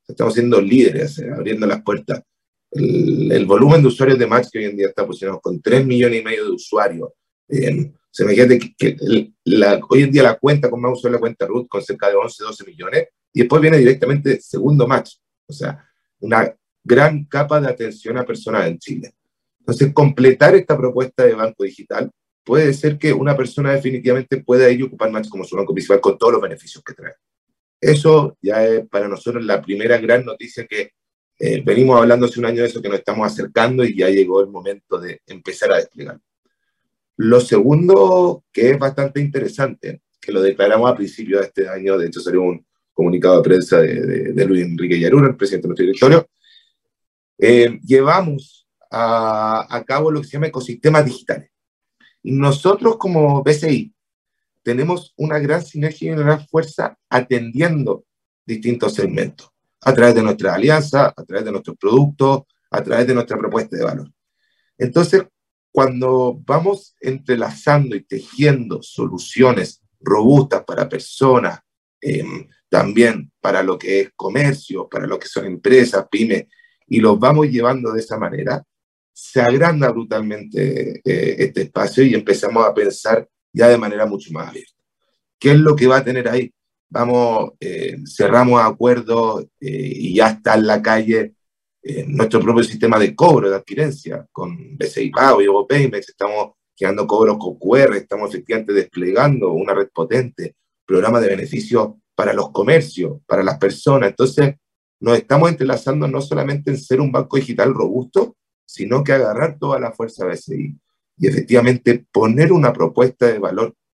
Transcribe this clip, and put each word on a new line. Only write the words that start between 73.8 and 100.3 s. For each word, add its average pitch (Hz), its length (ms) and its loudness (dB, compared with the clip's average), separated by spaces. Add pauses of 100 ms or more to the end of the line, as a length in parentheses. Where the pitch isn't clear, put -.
es 98 160 -4
comercio, 127 720 -4
para - 180 -10
lo 98 120 -6
que - 100 -18
son - 180 -8
empresas, 104 640 2
pymes, 113 360 -2 (420)
y 113 120 -2
los 107 180 4
vamos 147 300 2
llevando 120 440 -2
de 110 80 -4
esa 110 180 -10
manera, 98 460 -8 (480)
se - 280 -4
agranda 139 500 2
brutalmente, 107 1120 -6
eh, 90 340 -2
este - 240 -4
espacio 101 420 0
y 120 100 4
empezamos 104 500 0
a 101 80 2
pensar 107 560 -2 (240)
ya 117 160 4
de 120 100 6
manera 107 280 -4
mucho 98 260 -10
más 78 160 -12
abierta. - 260 -20 (640)
¿Qué 143 140 2
es 147 60 8
lo 151 160 6
que 127 120 2
va 131 120 6
a 127 60 -2
tener 123 240 -4
ahí? 120 240 -4 (360)
Vamos, 117 720 -2
eh, 87 480 -10
cerramos 120 560 2
acuerdos, 117 800 0 (160)
eh, 101 340 -10
y 90 200 -8
ya 110 160 4
está 107 240 -2
en 107 120 2
la 107 140 0
calle, 110 540 -2 (480)
eh, - 240 -10
nuestro 113 340 0
propio 113 220 2
sistema 113 360 0
de 101 160 0
cobro, 127 360 4
de 98 60 -2
adquirencia, - 720 -8
con - 460 -14
B - 100 -6
C - 160 -8
I - 80 -6
Pago 131 320 4
y 101 60 2
Ovo 98 180 2
Payments. 131 420 -2
Estamos 104 440 -6 (240)
generando 101 300 -2
cobros 107 320 2
con 90 200 -10
Q 104 180 0
R, 131 220 4
estamos 101 320 -8
efectivamente 110 420 -6
desplegando 101 800 0
una 95 220 -4
red 98 180 -2
potente, 90 640 -6 (320)